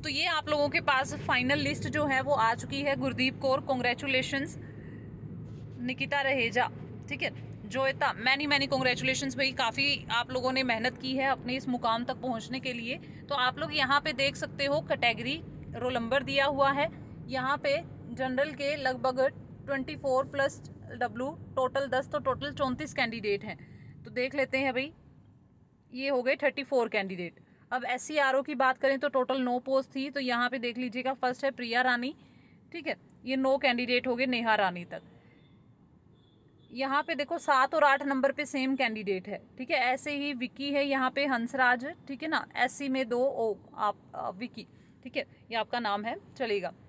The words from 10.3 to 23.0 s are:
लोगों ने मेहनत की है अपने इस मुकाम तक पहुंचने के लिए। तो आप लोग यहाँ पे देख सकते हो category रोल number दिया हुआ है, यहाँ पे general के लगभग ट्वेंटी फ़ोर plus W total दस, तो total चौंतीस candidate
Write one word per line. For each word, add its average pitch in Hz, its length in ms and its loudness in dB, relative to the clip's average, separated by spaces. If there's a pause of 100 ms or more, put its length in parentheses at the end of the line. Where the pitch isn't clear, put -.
लोगों 254 200 0
ने 262 120 0
मेहनत 247 340 0
की 262 180 -4
है 269 120 2
अपने 254 280 0
इस 269 120 -4
मुकाम 240 360 0
तक 240 140 -4
पहुंचने 240 420 -6
के 254 140 -4
लिए। 233 240 -6 (320)
तो 285 80 -2
आप 254 220 2
लोग 302 160 -4
यहाँ 277 260 4
पे 302 140 -2
देख 277 200 0
सकते 285 300 -4
हो 285 140 2 (100)
category 240 520 0 (340)
रोल 247 180 -2
number 247 300 2
दिया 277 240 2
हुआ 277 240 4
है, 285 160 2 (400)
यहाँ 262 320 -2
पे 277 180 2 (340)
general 262 420 0
के 285 240 -2
लगभग 254 440 0 (440)
ट्वेंटी 277 320 -4
फ़ोर 262 300 2
plus 277 340 0 (340)
W 240 340 -4 (260)
total 269 320 2
दस, 254 220 0
तो 294 100 0
total 262 340 -2
चौंतीस 269 400 -2
candidate 214 500 0